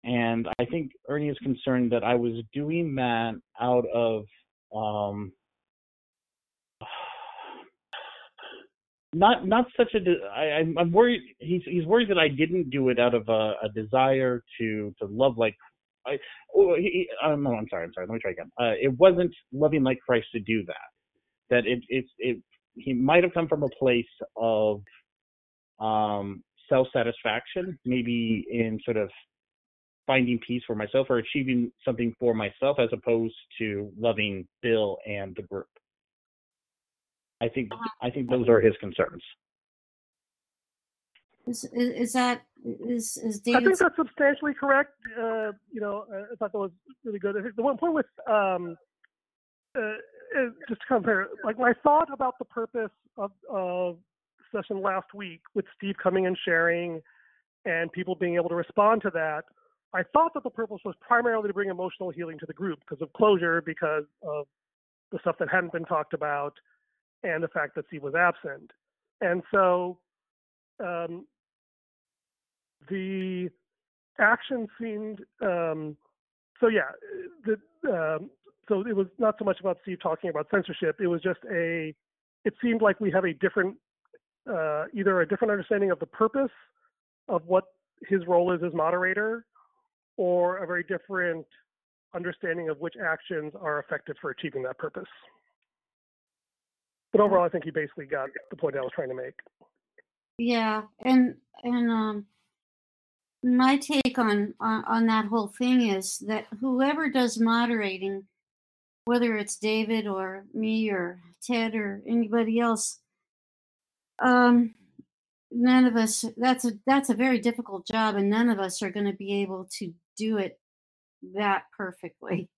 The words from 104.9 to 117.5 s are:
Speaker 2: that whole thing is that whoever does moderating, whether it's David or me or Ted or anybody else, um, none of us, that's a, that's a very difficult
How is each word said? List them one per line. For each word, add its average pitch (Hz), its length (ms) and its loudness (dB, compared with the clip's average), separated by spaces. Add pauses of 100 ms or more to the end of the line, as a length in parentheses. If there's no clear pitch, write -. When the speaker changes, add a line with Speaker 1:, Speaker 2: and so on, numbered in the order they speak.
Speaker 2:
that 220 200 2
whole 208 220 0
thing 247 400 2
is 190 380 -2
that 214 200 -4 (140)
whoever 269 500 0
does 247 280 0
moderating, 208 840 0 (800)
whether 240 320 2
it's 208 200 -6
David 220 500 0
or 190 380 -6 (100)
me 220 360 0
or 180 300 -4 (220)
Ted 226 320 -2
or 208 340 -4
anybody 226 500 0
else, 226 420 0 (1200)
um, 240 500 6 (800)
none 254 320 6
of 233 120 4
us, 220 280 0 (120)
that's 254 280 0
a, 240 80 0 (140)
that's 269 240 2
a 233 40 4
very 247 240 2
difficult 226 480 -4